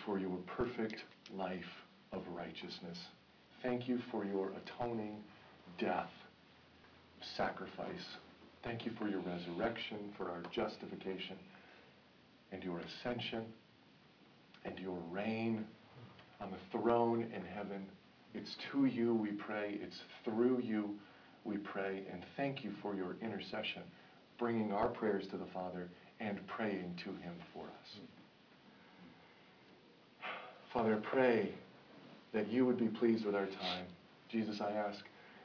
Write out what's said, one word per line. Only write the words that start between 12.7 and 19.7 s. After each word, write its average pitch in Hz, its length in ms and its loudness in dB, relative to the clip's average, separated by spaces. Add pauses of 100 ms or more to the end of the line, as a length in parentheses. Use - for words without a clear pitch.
ascension, 117 680 -2 (1200)
and 92 140 -6
your 92 180 -2 (140)
reign 110 540 0 (760)
on 101 80 -6
the 95 300 -4
throne 117 560 6
in 90 100 -6
heaven. 95 400 -4 (480)
It's - 240 -8 (140)
to 139 140 6
you 117 280 6
we 107 200 4
pray. 104 480 -2